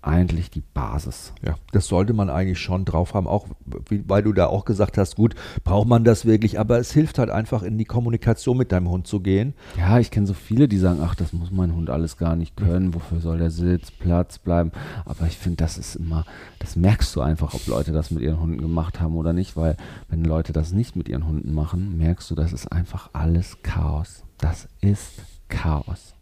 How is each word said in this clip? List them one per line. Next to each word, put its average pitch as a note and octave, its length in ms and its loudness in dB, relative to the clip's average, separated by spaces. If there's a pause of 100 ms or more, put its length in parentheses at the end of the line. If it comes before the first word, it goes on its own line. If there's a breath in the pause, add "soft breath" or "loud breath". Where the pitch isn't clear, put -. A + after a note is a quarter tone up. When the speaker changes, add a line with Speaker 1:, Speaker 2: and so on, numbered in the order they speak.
Speaker 1:
eigentlich E2+ 500 2
die D2+ 100 -8
Basis. - 720 -8 (100)
Speaker 2:
Ja, D#2 120 -2 (160)
das G2+ 160 2
sollte G2+ 260 2
man G2+ 160 0
eigentlich F2+ 300 -2
schon F#2 260 -2
drauf E2+ 300 -2
haben, F#2+ 100 2
auch - 220 -2 (420)
wie, G2+ 180 -2
weil G2+ 140 4
du G#2+ 120 2
da F#2 120 6
auch G2+ 200 0
gesagt G#2 340 2
hast, F#2+ 160 0
gut, A2+ 180 4 (300 loud breath)
braucht G#2 240 2
man A#2 160 6
das A2+ 220 6
wirklich, A2 340 4
aber A2+ 180 2
es A#2+ 140 -2
hilft D#3 260 2
halt B2 140 2
einfach, G#2+ 320 -2
in A2 160 -2
die A2 60 0
Kommunikation A#2 680 0
mit B2+ 160 0
deinem F2+ 180 2
Hund F2+ 180 -2
zu G#2 120 -2
gehen. G2 360 2 (240 loud breath)
Speaker 1:
Ja, F#2 180 4
ich A#2+ 140 2
kenn G2+ 160 2
so G2 80 -2
viele, C3 320 2
die G#2 100 2
sagen, F2+ 240 4
„Ach, E2+ 140 0
das E2+ 180 -4
muss E2+ 160 -4
mein F2+ 240 0
Hund E2 160 -2
alles D#2+ 280 -2
gar E2 180 0
nicht E2 200 -4
können, F#2 380 2
wofür E2+ 260 -4
soll E2 200 -2
der E2 100 2
Sitz, E2+ 400 0
Platz F2 480 0
bleiben?“ E2+ 340 2 (340 loud breath)
Aber - 200 -4
ich E2 140 -2
find, E2+ 200 -4
das D#2+ 200 -2
ist - 160 -12
immer, D#2+ 280 -4 (360 loud breath)
das - 160 -8
merkst F#2+ 400 4
du C#2+ 60 -2
einfach, D2 340 0
ob A1+ 100 -8
Leute C2+ 260 -2
das D#2 200 -2
mit D#2 100 -4
ihren D#2+ 180 0
Hunden D#2+ 220 -2
gemacht E2 400 -2
haben D#2+ 140 0
oder E2 180 0
nicht, F2+ 240 -4
weil D#2+ 180 0 (320 loud breath)
wenn E2 160 -2
Leute D#2+ 300 0
das E2 180 0
nicht G#2+ 240 -2
mit - 140 -6
ihren D#2 160 -2
Hunden D#2 260 -2
machen, E2+ 460 -2
merkst E2 320 0
du, F2 60 -4
das E2 180 0
ist - 180 -10
einfach - 420 -4
alles E2 500 0
Chaos. D2+ 600 -4 (140)
Das - 300 -4 (140)
ist G2+ 320 0 (360)
Chaos. - 720 -4